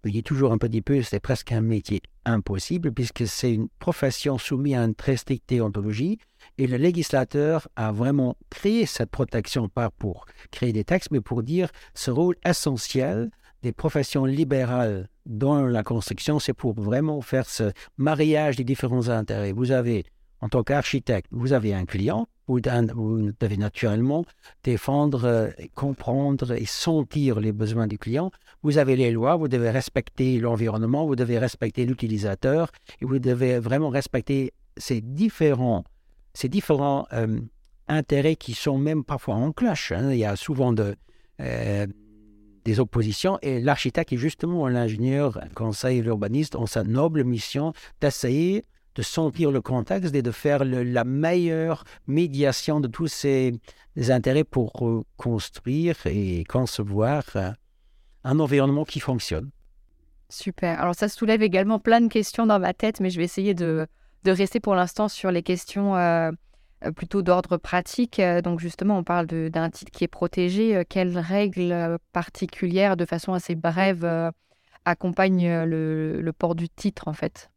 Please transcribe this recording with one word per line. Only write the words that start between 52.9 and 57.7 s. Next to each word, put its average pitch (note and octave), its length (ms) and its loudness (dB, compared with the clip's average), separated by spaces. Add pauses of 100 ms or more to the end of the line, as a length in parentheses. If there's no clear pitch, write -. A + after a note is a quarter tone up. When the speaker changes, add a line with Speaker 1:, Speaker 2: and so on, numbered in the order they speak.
Speaker 1:
ces C3+ 460 0 (560)
intérêts C3 340 4
pour, B2 300 0 (100)
euh, A2+ 220 0 (120)
construire C3+ 800 -2 (120)
et F#2 360 0
concevoir, A2+ 800 0 (140)
euh, F#2+ 160 -2 (720)